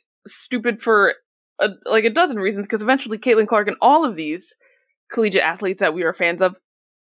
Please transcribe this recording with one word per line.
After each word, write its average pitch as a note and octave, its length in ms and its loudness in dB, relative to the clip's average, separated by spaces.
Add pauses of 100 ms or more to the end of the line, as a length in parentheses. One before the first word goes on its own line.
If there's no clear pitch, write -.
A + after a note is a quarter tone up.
(280)
stupid A#3 540 -6
for G#3 340 2 (440)
a, G#3+ 100 2 (160)
like, A3 200 2
a A3+ 40 2
dozen C#4+ 280 0
reasons, G3+ 300 -4
'cause G#3+ 140 -4
eventually A3+ 360 -2
Caitlin A3 300 2
Clark G#3 200 0
and A3 140 -6
all D4+ 240 4
of A3 100 -4
these D#3 380 -8 (580)
collegiate G#3 320 0
athletes F#3+ 380 -4
that E3+ 120 0
we F3+ 100 -6
are E3+ 100 -2
fans E3+ 280 -2
of, F#3 160 0 (480)